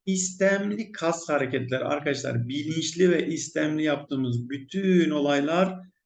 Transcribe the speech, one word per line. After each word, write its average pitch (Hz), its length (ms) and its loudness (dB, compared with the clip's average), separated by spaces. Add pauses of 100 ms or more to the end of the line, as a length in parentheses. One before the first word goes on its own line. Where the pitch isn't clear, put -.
İstemli 196 840 0
kas 165 380 -4
hareketler 131 520 0
arkadaşlar, 135 680 -2
bilinçli 160 640 0
ve 156 160 2
istemli 151 560 -2
yaptığımız 131 640 -2
bütün 175 600 2
olaylar 147 720 2 (260)